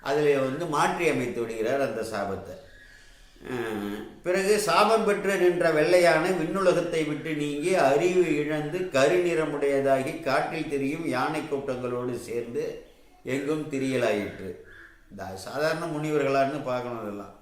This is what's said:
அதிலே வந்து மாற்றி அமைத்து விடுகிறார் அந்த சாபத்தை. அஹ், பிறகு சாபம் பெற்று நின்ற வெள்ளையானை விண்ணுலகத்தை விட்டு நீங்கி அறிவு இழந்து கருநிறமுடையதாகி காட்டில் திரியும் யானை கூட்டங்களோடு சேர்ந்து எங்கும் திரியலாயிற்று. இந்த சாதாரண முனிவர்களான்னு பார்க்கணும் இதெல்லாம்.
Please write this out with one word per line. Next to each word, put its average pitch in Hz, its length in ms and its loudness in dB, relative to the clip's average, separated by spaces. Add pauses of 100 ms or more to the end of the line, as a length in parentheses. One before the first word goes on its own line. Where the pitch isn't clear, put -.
அதிலே 143 340 4
வந்து 135 300 -2
மாற்றி 170 420 2
அமைத்து 123 320 0
விடுகிறார் 113 400 -2
அந்த 113 220 -2
சாபத்தை. 98 540 -6 (880)
அஹ், 107 640 -6 (160)
பிறகு 196 360 2
சாபம் 202 460 4
பெற்று 196 340 0
நின்ற 175 340 4
வெள்ளையானை 170 580 6
விண்ணுலகத்தை 165 800 0
விட்டு 151 260 -4
நீங்கி 147 400 -2
அறிவு 160 640 4
இழந்து 151 420 -2
கருநிறமுடையதாகி 151 1400 2
காட்டில் 151 460 -2
திரியும் 147 400 -2
யானை 143 320 -2
கூட்டங்களோடு 123 760 -4
சேர்ந்து 120 680 -6 (400)
எங்கும் 143 460 -4
திரியலாயிற்று. 110 960 -2 (440)
இந்த 98 140 -12 (100)
சாதாரண 156 520 -4
முனிவர்களான்னு 143 760 0
பார்க்கணும் 123 380 -4
இதெல்லாம். 101 400 -10